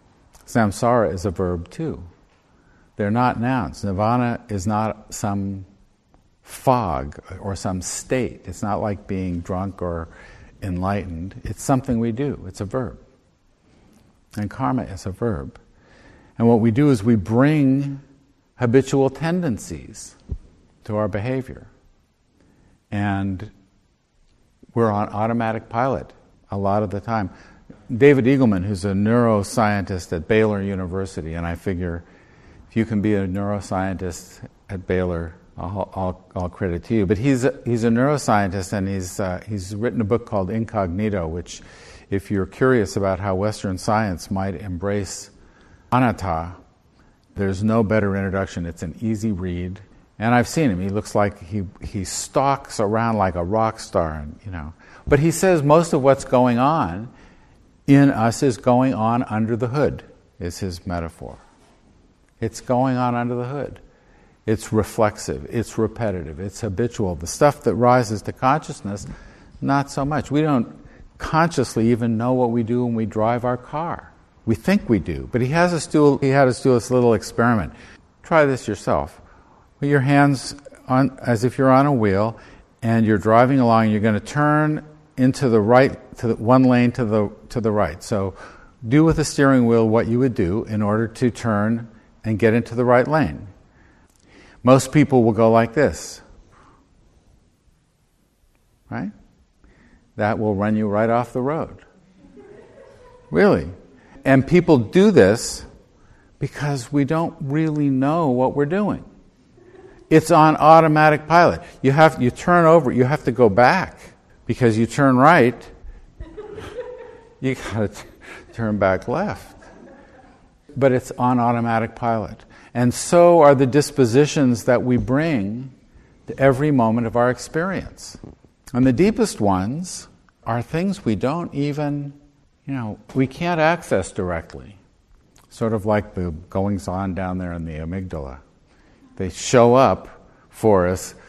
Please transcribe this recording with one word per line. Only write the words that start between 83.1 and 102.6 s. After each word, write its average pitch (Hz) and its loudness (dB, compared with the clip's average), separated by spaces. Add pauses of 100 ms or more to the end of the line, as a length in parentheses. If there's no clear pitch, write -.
driving 120 4
along. 113 4
You're 107 0
gonna 107 0
turn 151 -2 (320)
into 131 2
the 113 4
right, 120 2
to 120 -4
the 110 0
one 127 4
lane 123 4
to 127 -4
the, 104 0 (200)
to 127 -4
the 110 0
right. 95 -2
So 98 -4 (520)
do 147 4
with 156 2
the 156 0
steering 135 2
wheel 113 4
what 110 2
you 117 0
would 127 0
do 101 -2
in 107 -4
order 107 0
to 117 -2
turn 113 -2 (360)
and 110 -2
get 110 4
into 117 -2
the 123 0
right 123 4
lane. 127 -2 (1160)
Most 127 4
people 135 4
will 113 4
go 113 4
like 113 4
this. - -2 (2750)
Right? 151 -10 (1040)
That 104 0
will 107 -2
run 104 0
you 107 -2
right 104 0
off 120 0
the 131 -4
road. 135 -6 (1500)